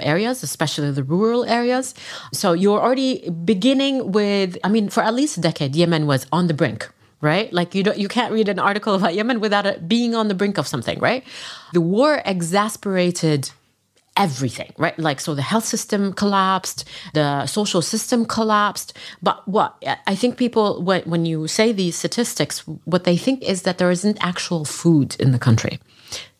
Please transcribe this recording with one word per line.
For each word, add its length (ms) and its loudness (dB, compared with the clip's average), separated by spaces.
areas, 300 -2
especially 480 -2
the 120 -2
rural 300 2
areas. 480 0
So 180 2
you're 300 4
already 480 0
beginning 800 0
with, 540 0
I 40 2
mean, 200 2
for 120 2
at 120 2
least 240 0
a 40 -2
decade, 340 0
Yemen 320 4
was 240 2
on 160 2
the 60 0
brink, 360 -2
right? 320 2
Like, 200 0
you 100 0
don't, 140 0
you 120 -2
can't 240 -2
read 160 2
an 100 -2
article 360 0
about 200 0
Yemen 240 -2
without 260 0
it 220 -4
being 260 0
on 140 0
the 80 -2
brink 220 -2
of 100 -2
something, 320 -4
right? 240 0
The 100 2
war 440 2
exasperated 1300 0
everything, 600 -2
right? 180 -2
Like, 240 -2
so 140 -4
the 80 -2
health 220 0
system 460 -2
collapsed, 760 0
the 320 2
social 380 0
system 420 0
collapsed. 720 0
But 260 -2
what 300 0
I 80 0
think 220 0
people, 440 0
when, 220 0
when 240 0
you 200 -2
say 240 2
these 240 0
statistics, 640 -2
what 180 0
they 120 4
think 280 0
is 180 -2
that 160 -2
there 140 4
is 120 0
an 160 2
actual 460 -2
food 540 2
in 140 4
the 40 2
country. 420 2